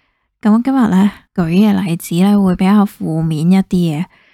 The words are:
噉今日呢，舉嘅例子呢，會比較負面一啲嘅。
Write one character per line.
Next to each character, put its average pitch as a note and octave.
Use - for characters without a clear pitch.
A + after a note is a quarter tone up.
噉 G#3+
今 C4
日 C4
呢， F#3+
舉 E3+
嘅 G3
例 E3+
子 -
呢， G3+
會 F#3
比 F#3+
較 G3+
負 E3
面 D#3+
一 F#3+
啲 F3
嘅。 F#3